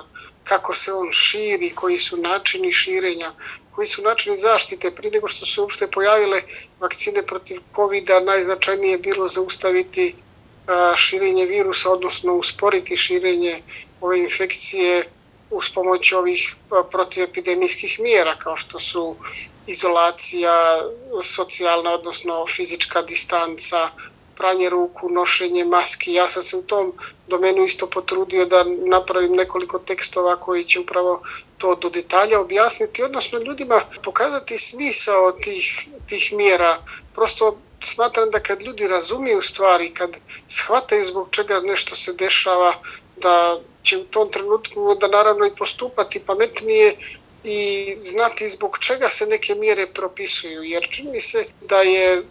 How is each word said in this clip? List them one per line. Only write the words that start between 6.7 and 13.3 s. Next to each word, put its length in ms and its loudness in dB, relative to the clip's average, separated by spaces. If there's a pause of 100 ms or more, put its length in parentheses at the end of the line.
vakcine 460 -2
protiv 340 -10 (120)
kovida, 480 2
najznačajnije 720 0
je 60 0
bilo 300 -2
zaustaviti, 880 0 (520)
a, 280 2
širenje 500 2
virusa, 460 0
odnosno 420 -2
usporiti 640 0
širenje 640 0 (400)